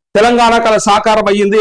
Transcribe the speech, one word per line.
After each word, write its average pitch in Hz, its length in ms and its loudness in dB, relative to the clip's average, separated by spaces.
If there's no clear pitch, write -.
తెలంగాణ 233 420 2
కళ 220 180 0
సాకారం 214 440 0
అయ్యింది, 208 280 0